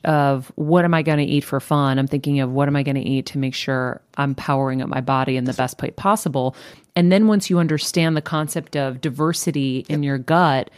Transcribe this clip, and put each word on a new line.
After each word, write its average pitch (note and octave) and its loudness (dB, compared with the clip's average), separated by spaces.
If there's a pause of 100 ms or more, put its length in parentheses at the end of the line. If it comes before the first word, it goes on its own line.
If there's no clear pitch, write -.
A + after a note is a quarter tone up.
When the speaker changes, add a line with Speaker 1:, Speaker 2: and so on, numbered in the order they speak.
Speaker 1:
of C#3 2
what E3 2
am E3+ 2
I D#3+ 2
gonna D3 2
eat C#3+ 0
for C#3 -4
fun. C#3 0
I'm C3+ 2
thinking C#3+ 0
of B2+ -2
what C#3 2
am C#3+ 0
I C#3+ 0
gonna C#3 -2
eat C3 -2
to - -8
make C3 -2
sure B2+ -4 (160)
I'm C#3 -2
powering C3+ 0
up - -6
my C3 -4
body C3 0
in B2+ -2
the B2+ -2
best - -4
way C3 -6
possible. C#3 -2 (420)
And F3 6
then G#3+ 6
once G#3 2
you F3 4
understand D#3+ 0
the D3+ -2
concept D#3 -4
of C3+ -4
diversity C#3 -2
in D3 -2
Speaker 2:
Yep. C#3+ 0
Speaker 1:
your C#3 0
gut, D#3+ 2